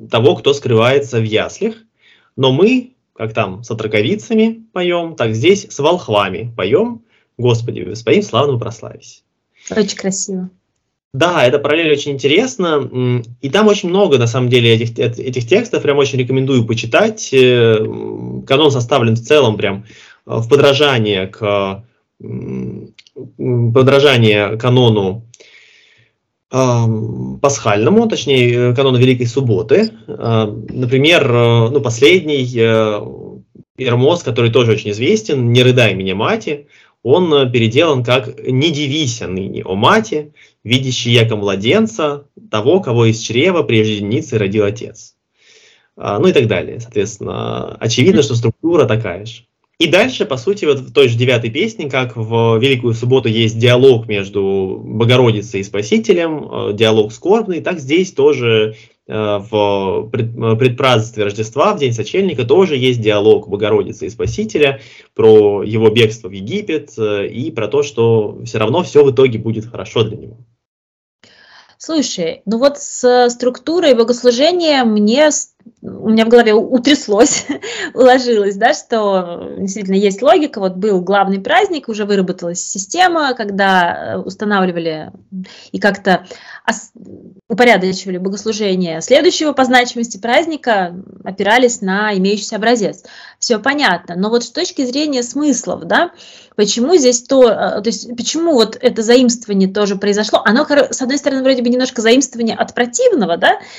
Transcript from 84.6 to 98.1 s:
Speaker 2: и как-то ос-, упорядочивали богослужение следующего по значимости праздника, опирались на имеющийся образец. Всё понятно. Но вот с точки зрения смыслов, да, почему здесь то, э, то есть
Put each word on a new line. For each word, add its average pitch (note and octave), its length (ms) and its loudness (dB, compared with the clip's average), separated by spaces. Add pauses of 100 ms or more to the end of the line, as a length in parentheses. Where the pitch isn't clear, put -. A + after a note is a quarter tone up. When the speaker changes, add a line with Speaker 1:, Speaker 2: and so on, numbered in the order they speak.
Speaker 2:
и F#3+ 60 -6
как-то F#3+ 480 0 (420)
ос-, - 220 -6 (580)
упорядочивали F#3 680 0
богослужение F#3+ 840 -4
следующего D4+ 520 2
по C4 120 2
значимости A#3+ 540 0
праздника, A#3+ 760 -2 (300)
опирались A3 560 0
на G3+ 360 -2
имеющийся G#3 400 -2
образец. G#3+ 480 -2 (340)
Всё G#3+ 220 -2
понятно. A3 560 -2
Но G3+ 140 -2
вот A#3+ 140 0
с - 60 -14
точки D4+ 340 -4
зрения C4+ 380 -2
смыслов, B3 640 -4
да, A#3 260 0 (460)
почему A#3 400 2
здесь B3 260 2
то, C4 260 4
э, F#3+ 340 -2
то G3+ 40 -6
есть A#3 300 -8